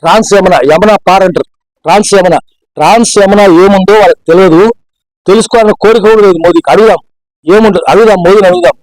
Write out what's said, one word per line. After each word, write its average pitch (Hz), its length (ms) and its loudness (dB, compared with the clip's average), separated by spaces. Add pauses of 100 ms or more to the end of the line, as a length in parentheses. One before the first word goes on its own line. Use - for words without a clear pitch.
ట్రాన్స్ 196 340 -2
యమున, 185 180 0 (160)
యమున 202 240 0 (140)
పార్ 190 180 2
అంటారు, - 220 -6 (360)
ట్రాన్స్ 196 340 -2
యమున, 180 180 0 (400)
ట్రాన్స్ 202 440 -2
యమున 202 200 0 (220)
ఏముందో 196 400 0
వాళ్ళకి 170 280 -2
తెలియదు, 180 320 2 (640)
తెలుసుకోవాలన్న 214 560 0
కోరిక 220 180 2
కూడా 220 260 2
లేదు 170 180 0
మోదీకి. 170 280 0
అడుగుదాం, 196 280 0 (520)
ఏముంటుంది 208 380 0
అడుగుదాం, 202 360 2
మోదీని 196 240 2
అడుగుదాం. 175 320 -2